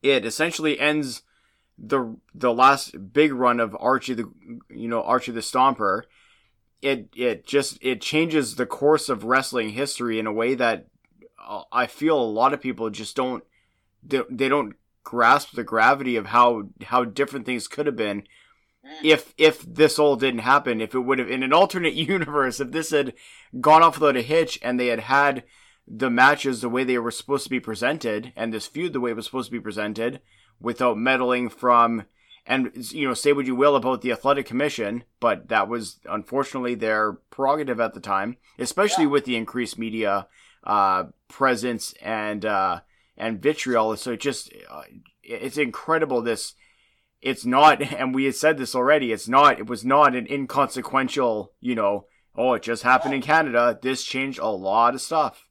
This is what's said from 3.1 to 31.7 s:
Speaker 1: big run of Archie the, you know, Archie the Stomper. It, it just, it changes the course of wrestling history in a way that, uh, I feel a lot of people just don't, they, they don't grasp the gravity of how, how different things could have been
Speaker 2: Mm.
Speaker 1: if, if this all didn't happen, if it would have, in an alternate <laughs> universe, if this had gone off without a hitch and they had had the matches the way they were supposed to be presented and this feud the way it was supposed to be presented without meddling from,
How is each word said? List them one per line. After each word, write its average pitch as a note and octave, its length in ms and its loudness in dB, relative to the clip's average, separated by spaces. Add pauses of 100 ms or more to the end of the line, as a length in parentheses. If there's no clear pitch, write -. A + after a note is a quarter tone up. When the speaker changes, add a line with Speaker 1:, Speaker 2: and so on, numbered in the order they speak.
Speaker 1:
big D3 200 4
run B2 260 2
of G#2+ 200 -2
Archie C3 340 0
the, A2+ 180 -8 (380)
you A#2 180 -12
know, A#2 160 -2
Archie B2 280 0
the A2+ 100 -8
Stomper. A#2+ 640 0 (760)
It, C3+ 340 -2
it A#2+ 300 -4
just, C#3 360 -2
it B2 200 -4
changes D#3 540 0
the B2 100 -2
course D3 440 0
of A2 140 -4
wrestling B2 460 0
history A#2+ 500 -4
in A2 80 -4
a G#2+ 60 -4
way A#2 220 0
that, A#2 320 -2 (560)
uh, F#2+ 280 -12
I B2 160 0
feel D#3 320 0
a B2 40 2
lot A2+ 300 2
of C#3 80 -8
people A2+ 280 -6
just G#2+ 260 -12
don't, B2+ 280 -4 (600)
they, C3 260 -2
they B2+ 200 -2
don't C3 260 -2 (280)
grasp A#2+ 500 2
the A#2+ 100 -6
gravity B2 520 2
of G#2 120 -4
how, A#2 420 4 (140)
how B2 200 0
different C3 420 -4
things B2 220 -6
could - 180 -4
have C3 120 -2
been G2+ 260 -4 (640)
Speaker 2:
Mm. - 180 -18
Speaker 1:
if, D#3 340 4
if D#3 240 4
this C#3 380 4
all D3 160 6
didn't A#2+ 260 0
happen, B2+ 400 2
if A2 120 -8
it C3 60 0
would B2+ 200 0
have, B2 100 -4
in C3 140 -2
an C3 100 0
alternate F3+ 400 2
<laughs> - 20 -8
universe, D3 640 -2
if B2+ 120 -6
this D#3+ 200 -4
had C#3+ 220 0 (460)
gone D#3 240 8
off E3 160 4
without C#3+ 180 4
a A#2+ 40 0
hitch D#3 400 0
and B2 180 -2
they B2 80 0
had A#2 140 -2
had C#3 420 2 (440)
the B2 220 -4
matches B2+ 520 4
the A#2+ 80 -4
way B2 140 -2
they B2 140 0
were A#2 140 -2
supposed - 340 -4
to - 40 -16
be C3 100 -2
presented A#2+ 760 -4
and A2+ 180 -6
this G#2+ 140 -8
feud D#3+ 260 -8
the C3+ 60 -2
way A#2+ 120 -2
it A2 40 -6
was G#2+ 100 -10
supposed B2+ 220 -8
to A2+ 40 -14
be A#2+ 80 -8
presented G#2+ 640 -6 (380)
without A#2+ 380 -2
meddling B2 520 0
from, A#2 560 2 (400)